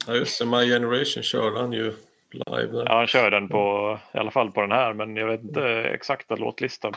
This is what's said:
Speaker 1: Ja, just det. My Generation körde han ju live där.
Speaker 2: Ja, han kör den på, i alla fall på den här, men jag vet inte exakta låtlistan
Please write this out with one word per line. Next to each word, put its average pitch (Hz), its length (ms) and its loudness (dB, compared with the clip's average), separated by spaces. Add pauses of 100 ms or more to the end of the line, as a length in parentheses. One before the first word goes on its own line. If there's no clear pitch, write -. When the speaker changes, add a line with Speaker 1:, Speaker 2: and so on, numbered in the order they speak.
Speaker 1:
Ja, 117 80 0
just - 240 -2
det. 120 60 0
My 120 240 4
Generation 120 540 0
körde 113 360 0
han 123 140 -2
ju 110 200 -2 (380)
live 117 400 -4
där. 117 140 -2
Speaker 2:
Ja, 113 120 4
han 117 100 2
kör 117 240 6
den 101 180 2
på, 104 500 2 (140)
i - 40 -2
alla 107 140 -2
fall 117 200 2
på 107 100 0
den 101 100 0
här, 117 220 0
men 107 220 -6
jag 110 120 -2
vet 113 160 -2
inte 143 200 -4 (300)
exakta - 420 -4
låtlistan 113 600 -4